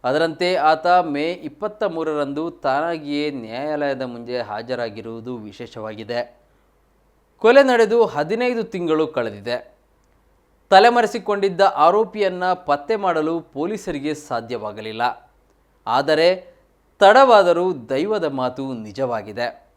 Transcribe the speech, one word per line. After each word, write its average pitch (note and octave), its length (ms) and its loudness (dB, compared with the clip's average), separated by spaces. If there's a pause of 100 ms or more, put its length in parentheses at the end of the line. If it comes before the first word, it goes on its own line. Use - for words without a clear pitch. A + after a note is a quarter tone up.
ಅದರಂತೆ D#3+ 500 0
ಆತ D#3+ 320 2
ಮೇ E3 460 2
ಇಪ್ಪತ್ತ G3+ 520 -8
ಮೂರರಂದು D#3 640 -4
ತಾನಾಗಿಯೇ D3 800 -4
ನ್ಯಾಯಾಲಯದ C#3 720 -6
ಮುಂದೆ B2 380 -8
ಹಾಜರಾಗಿರುವುದು A2+ 960 -8
ವಿಶೇಷವಾಗಿದೆ. A2 1040 -10 (1000)
ಕೊಲೆ C4 240 6
ನಡೆದು A#3 440 4
ಹದಿನೈದು A3+ 560 -2
ತಿಂಗಳು E3 440 -2
ಕಳೆದಿದೆ. A2+ 680 -8 (960)
ತಲೆಮರೆಸಿಕೊಂಡಿದ್ದ G3+ 920 4
ಆರೋಪಿಯನ್ನ F#3 920 2
ಪತ್ತೆ F3+ 440 -2
ಮಾಡಲು E3 440 -2
ಪೊಲೀಸರಿಗೆ D#3 760 -8
ಸಾಧ್ಯವಾಗಲಿಲ್ಲ. A2 1160 -8 (540)
ಆದರೆ D#3 680 2 (440)
ತಡವಾದರೂ G3 720 6
ದೈವದ D#3 520 -2
ಮಾತು C3+ 480 -4
ನಿಜವಾಗಿದೆ. A2+ 920 -8 (120)